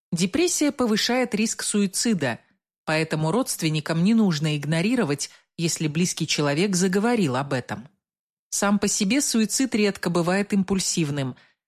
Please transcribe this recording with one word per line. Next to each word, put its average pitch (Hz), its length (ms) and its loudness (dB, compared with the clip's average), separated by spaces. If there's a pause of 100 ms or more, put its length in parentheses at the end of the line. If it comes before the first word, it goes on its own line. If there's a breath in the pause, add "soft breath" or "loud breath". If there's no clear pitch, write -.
(120)
Депрессия 285 600 0
повышает 240 640 0
риск 220 280 -2
суицида, 190 760 0 (440)
поэтому 156 480 0
родственникам 165 720 -2
не 214 100 4
нужно 160 440 2
игнорировать, 160 720 0 (260 loud breath)
если 165 320 -2
близкий 165 400 -2
человек 156 480 0
заговорил 196 600 2
об 143 180 -2
этом. 120 340 -6 (640)
Сам 202 300 2
по 214 80 0
себе 208 340 2
суицид 247 540 0
редко 202 340 0
бывает 180 420 0
импульсивным. 160 840 0 (320 soft breath)